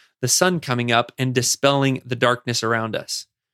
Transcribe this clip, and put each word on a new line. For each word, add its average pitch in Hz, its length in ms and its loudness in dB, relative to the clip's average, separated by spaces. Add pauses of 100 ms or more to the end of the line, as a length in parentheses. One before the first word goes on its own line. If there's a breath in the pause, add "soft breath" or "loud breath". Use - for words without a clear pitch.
(200 soft breath)
the 123 80 -2
sun 180 320 2
coming 120 320 -2
up 117 240 2
and 127 180 -2
dispelling 135 680 0
the 123 100 -8
darkness 120 480 0
around 113 320 -2
us. - 320 -10 (280)